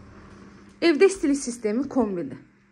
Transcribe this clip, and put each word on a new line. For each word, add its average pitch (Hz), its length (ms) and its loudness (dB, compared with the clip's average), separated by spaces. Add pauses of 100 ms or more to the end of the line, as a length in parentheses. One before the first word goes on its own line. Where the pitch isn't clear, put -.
(800)
Evdə 339 240 4
istilik 294 320 2
sistemi 233 520 -4
kombidir. 190 480 -4 (340)